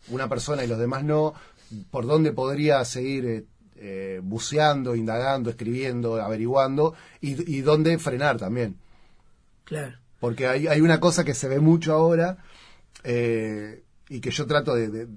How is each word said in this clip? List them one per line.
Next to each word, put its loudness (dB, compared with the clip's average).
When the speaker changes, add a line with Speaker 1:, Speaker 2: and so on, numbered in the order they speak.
Speaker 1:
una -4
persona -4
y -2
los -2
demás -2
no, 2
por -4
dónde 4
podría 2
seguir, -4
eh, -4
eh, -10
buceando, 0
indagando, -2
escribiendo, -4
averiguando, 0
y, -4
y -4
dónde 4
frenar -2
también. -4
Speaker 2:
Claro. -10
Speaker 1:
Porque -2
hay, 0
hay 4
una 6
cosa 2
que -2
se -6
ve 2
mucho 6
ahora, 4
eh, -2
y -10
que -6
yo -4
trato 0
de, 0
de, -8